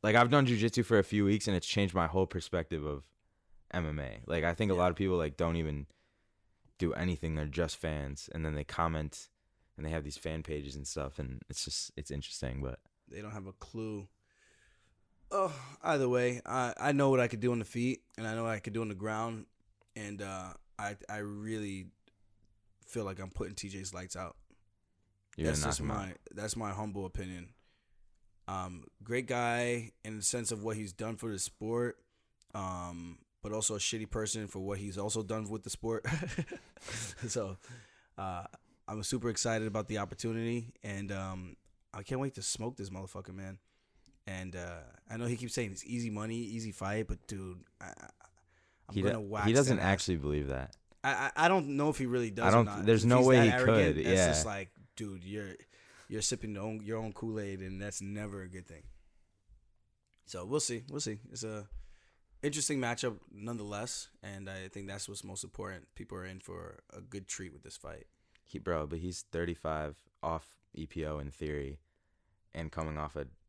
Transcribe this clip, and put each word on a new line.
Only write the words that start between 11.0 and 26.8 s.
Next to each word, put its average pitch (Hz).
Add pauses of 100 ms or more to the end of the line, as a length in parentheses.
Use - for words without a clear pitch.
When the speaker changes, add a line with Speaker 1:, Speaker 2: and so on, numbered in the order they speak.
Speaker 1:
and 65
it's -
just, -
it's -
interesting, 69
but 65 (280)
Speaker 2:
They 80
don't 104
have 101
a 95
clue. 110 (1200)
Oh, 190 (280)
either 139
way, 123
I, 123
I 143
know 139
what 131
I 120
could 117
do 123
on 117
the 107
feet, 123 (140)
and 113
I 110
know 113
what 113
I 107
could 101
do 113
on 110
the 104
ground, 107 (500)
and, 101
uh, 95 (240)
I, 104 (120)
I 107
really 104 (1000)
feel 113
like 92
I'm 92
putting 101
T 101
J's 95
lights 92
out. 90 (1000)
Speaker 1:
You're 80
Speaker 2:
That's 76
Speaker 1:
gonna 73
knock 73
Speaker 2:
just 71
Speaker 1:
him 71
out. 64
Speaker 2:
my, 95 (200)
that's 104
my 107
humble 101